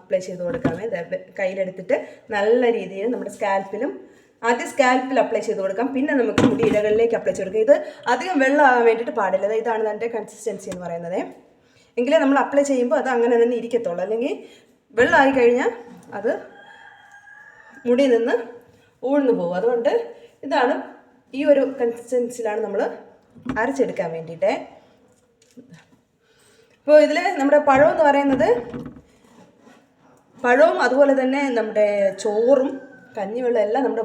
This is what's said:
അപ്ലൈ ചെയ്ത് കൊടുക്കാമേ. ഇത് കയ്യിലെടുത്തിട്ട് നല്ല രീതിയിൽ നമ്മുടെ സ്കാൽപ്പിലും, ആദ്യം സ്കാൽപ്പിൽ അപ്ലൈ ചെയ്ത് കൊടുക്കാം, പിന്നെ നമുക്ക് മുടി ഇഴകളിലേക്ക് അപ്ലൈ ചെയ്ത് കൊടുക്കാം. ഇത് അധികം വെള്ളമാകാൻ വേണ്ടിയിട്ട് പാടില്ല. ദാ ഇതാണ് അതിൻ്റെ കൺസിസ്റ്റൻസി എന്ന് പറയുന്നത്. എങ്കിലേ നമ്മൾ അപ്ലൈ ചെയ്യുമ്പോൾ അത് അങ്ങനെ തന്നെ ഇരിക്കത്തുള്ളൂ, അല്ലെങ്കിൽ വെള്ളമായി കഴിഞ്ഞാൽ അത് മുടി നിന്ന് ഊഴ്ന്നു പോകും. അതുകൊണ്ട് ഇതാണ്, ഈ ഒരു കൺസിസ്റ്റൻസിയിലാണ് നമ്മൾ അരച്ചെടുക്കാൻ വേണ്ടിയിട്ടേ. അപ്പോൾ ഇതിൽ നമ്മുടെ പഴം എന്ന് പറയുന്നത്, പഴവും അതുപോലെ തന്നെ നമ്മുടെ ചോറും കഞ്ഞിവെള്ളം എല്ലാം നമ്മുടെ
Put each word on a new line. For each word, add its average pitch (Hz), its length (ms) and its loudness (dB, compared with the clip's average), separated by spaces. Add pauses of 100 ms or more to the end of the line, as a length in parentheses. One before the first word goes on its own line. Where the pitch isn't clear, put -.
അപ്ലൈ 185 280 -4
ചെയ്ത് 180 200 -8
കൊടുക്കാമേ. 170 400 -4
ഇത് 185 300 -8 (220)
കയ്യിലെടുത്തിട്ട് 190 580 -4 (400)
നല്ല 226 240 2 (160)
രീതിയിൽ 190 380 -6
നമ്മുടെ 196 200 -10
സ്കാൽപ്പിലും, 202 560 -4 (560)
ആദ്യം - 220 -2
സ്കാൽപ്പിൽ 262 520 2
അപ്ലൈ 220 240 -2
ചെയ്ത് 196 160 -2
കൊടുക്കാം, 208 320 -2
പിന്നെ 294 260 -2
നമുക്ക് 220 300 2
മുടി 220 180 -2
ഇഴകളിലേക്ക് 214 500 2
അപ്ലൈ - 160 -2
ചെയ്ത് 190 140 -8
കൊടുക്കാം. 220 180 0
ഇത് 294 100 6 (360)
അധികം 349 320 -2
വെള്ളമാകാൻ 269 440 4
വേണ്ടിയിട്ട് 226 300 0
പാടില്ല. 190 320 -2
ദാ 220 100 -2
ഇതാണ് 220 300 -4
അതിൻ്റെ 220 240 -8
കൺസിസ്റ്റൻസി 202 580 -10
എന്ന് 180 140 -12
പറയുന്നത്. 170 340 -8 (760)
എങ്കിലേ 277 240 2
നമ്മൾ 277 200 2
അപ്ലൈ 285 280 0
ചെയ്യുമ്പോൾ 254 320 0
അത് 262 120 -2
അങ്ങനെ 240 280 2
തന്നെ 240 180 2
ഇരിക്കത്തുള്ളൂ, 226 460 -4
അല്ലെങ്കിൽ 233 280 -4 (640)
വെള്ളമായി 277 400 4
കഴിഞ്ഞാൽ 247 320 4 (480)
അത് 214 120 -2 (1600)
മുടി 247 200 4 (100)
നിന്ന് 233 200 0 (760)
ഊഴ്ന്നു 269 260 2
പോകും. 180 220 -4
അതുകൊണ്ട് 240 320 0 (560)
ഇതാണ്, 269 280 0 (640)
ഈ 302 160 -4
ഒരു 269 100 4 (160)
കൺസിസ്റ്റൻസിയിലാണ് 233 880 -4
നമ്മൾ 202 140 -4 (800)
അരച്ചെടുക്കാൻ 214 560 -2
വേണ്ടിയിട്ടേ. 165 340 -4 (2250)
അപ്പോൾ 302 140 6 (120)
ഇതിൽ 302 100 -2 (220)
നമ്മുടെ 285 200 4 (120)
പഴം 285 240 6
എന്ന് 311 160 2
പറയുന്നത്, 277 360 2 (2000)
പഴവും 311 400 4
അതുപോലെ 269 280 4 (100)
തന്നെ 269 180 -2 (160)
നമ്മുടെ 208 320 0 (340)
ചോറും 247 480 2 (440)
കഞ്ഞിവെള്ളം 226 480 -2
എല്ലാം 233 200 -2
നമ്മുടെ 220 200 -4